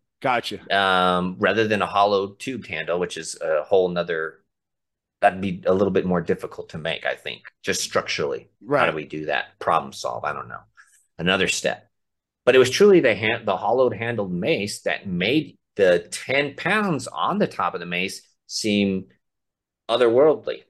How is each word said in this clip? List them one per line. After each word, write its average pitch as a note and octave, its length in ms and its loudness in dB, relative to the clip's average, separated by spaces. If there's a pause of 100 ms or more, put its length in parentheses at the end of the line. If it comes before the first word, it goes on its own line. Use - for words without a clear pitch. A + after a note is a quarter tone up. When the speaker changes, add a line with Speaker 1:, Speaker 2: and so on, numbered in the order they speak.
(200)
Speaker 1:
Gotcha. A2+ 560 -2
Speaker 2:
Um, F#2 640 2
rather G#2 300 2
than G#2 160 0
a - 20 -2
hollow G2+ 480 2
tubed B2 320 -10
handle, E2 340 -4
which F2 180 -6
is - 220 -12
a D#2+ 240 -2
whole F#2 260 2
nother, F2 540 -6 (800)
that'd F#2+ 200 2
be F2+ 260 -4
a F#2 60 4
little G2 180 2
bit F#2 160 0
more F2+ 140 0
difficult - 480 -6
to E2 100 -12
make, D#2 260 -6
I C2 80 -2
think, - 300 -14 (180)
just - 200 -4
structurally. - 680 -4 (120)
How G2+ 60 -20
Speaker 1:
Right. G2+ 220 2
Speaker 2:
do D#2 60 -2
we D2+ 100 -8
do D#2 200 -10
that? - 340 -6
Problem D2 340 -2
solve. A#1+ 320 -8
I D2+ 80 -4
don't B1+ 140 -12
know. A1+ 140 -16 (580)
Another F#2 280 0
step. - 440 -4 (540)
But B2 100 6
it C3 40 10
was B2+ 120 6
truly G3 300 8
the A#2+ 120 4
hand, A2 340 -2
the F#2 100 0
hollowed A#2 360 2
handled G#2 380 -4
mace G2+ 520 -2
that - 220 -4
made G2+ 520 -2 (180)
the F2+ 240 4 (100)
ten C#3 460 -4
pounds F#3+ 520 -2
on B2 300 -2
the G#3+ 80 2
top - 300 -4
of F2 40 -8
the F2 60 -10
mace F2+ 380 -4 (240)
seem G2+ 580 0 (840)
otherworldly. B2 840 2